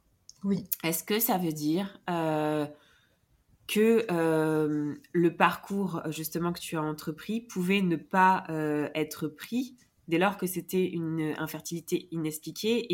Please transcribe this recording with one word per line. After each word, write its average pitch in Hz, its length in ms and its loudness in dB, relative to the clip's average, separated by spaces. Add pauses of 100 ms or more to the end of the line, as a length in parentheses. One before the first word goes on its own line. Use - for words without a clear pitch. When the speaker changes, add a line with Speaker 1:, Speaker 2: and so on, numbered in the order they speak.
(440)
Speaker 1:
Oui. 196 240 -2 (160)
Speaker 2:
Est-ce 165 200 0
que 214 160 0
ça 208 180 2
veut 170 160 0
dire, 160 440 0 (120)
euh, 151 580 0 (1000)
que, 220 460 4
euh, 156 840 2 (180)
le 170 220 4
parcours, 185 760 0
justement, 160 440 -4
que - 60 -8
tu - 180 -6
as 156 60 0
entrepris 156 580 -6
pouvait 196 400 0
ne 175 140 4
pas, 185 540 4
euh, 151 460 -2
être 156 320 -4
pris 233 500 -8 (320)
dès 165 80 2
lors 196 200 2
que 185 100 -4
c'était 180 400 0
une 160 500 -2
infertilité 156 720 -6
inexpliquée 165 840 -2